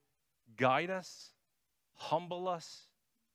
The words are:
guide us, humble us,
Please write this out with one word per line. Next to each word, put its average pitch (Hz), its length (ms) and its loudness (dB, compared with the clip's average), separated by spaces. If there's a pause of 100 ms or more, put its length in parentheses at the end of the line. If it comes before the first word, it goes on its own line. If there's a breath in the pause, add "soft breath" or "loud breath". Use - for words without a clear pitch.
(560)
guide 131 340 4
us, - 420 -8 (640)
humble 175 520 -2
us, - 360 -6 (520)